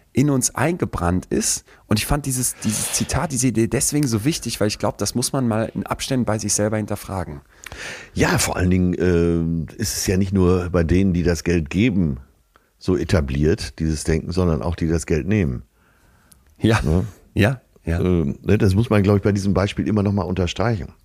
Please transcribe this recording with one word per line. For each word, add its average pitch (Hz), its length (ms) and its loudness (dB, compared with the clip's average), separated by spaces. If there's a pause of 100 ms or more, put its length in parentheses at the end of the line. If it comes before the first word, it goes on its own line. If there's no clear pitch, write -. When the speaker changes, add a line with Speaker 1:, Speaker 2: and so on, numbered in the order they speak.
(140)
Speaker 1:
in 143 180 2
uns 131 240 0
eingebrannt 104 720 0
ist. - 360 -2 (220)
Und 107 140 0
ich - 80 -4
fand 143 180 0
dieses, 127 380 -2
dieses - 300 -2
Zitat, 143 380 -2
diese 131 160 0
Idee 113 200 2
deswegen 147 400 0
so 113 180 0
wichtig, 143 340 -4
weil 104 100 2
ich - 100 -6
glaub, 110 180 -2
das - 160 -2
muss 120 180 -2
man 131 160 0
mal 110 280 0
in - 100 -4
Abständen - 400 -2
bei 107 140 0
sich 104 160 -4
selber 107 220 0
hinterfragen. 95 640 -6 (760)
Speaker 2:
Ja, 160 240 2
vor - 160 -2
allen 90 160 2
Dingen, 90 260 2
ähm, 85 720 2 (100)
ist - 200 -4
es - 100 -6
ja 95 100 2
nicht 98 160 0
nur 90 380 4
bei 85 120 4
denen, 90 300 2
die 87 80 0
das 82 220 0
Geld 85 260 0
geben, 87 500 0 (600)
so 92 180 0
etabliert, 78 800 0
dieses 78 280 -2
Denken, 80 260 -2
sondern 85 320 0
auch 85 120 -4
die 85 120 -2
das 80 180 0
Geld 76 220 -2
nehmen. 82 340 0 (1000)
Speaker 1:
Ja. 107 240 4
Speaker 2:
Ne? 90 220 2 (300)
Speaker 1:
Ja, 110 260 2 (240)
ja. 85 140 -2
Speaker 2:
Ähm, 87 440 0
ne, 101 140 2
das 101 160 2
muss 110 160 0
man, 104 140 4
glaub 101 140 4
ich, 95 60 -2
bei 104 80 2
diesem 98 220 0
Beispiel 92 340 0
immer 104 160 2
noch 101 100 0
mal 98 100 0
unterstreichen. 92 680 -2 (120)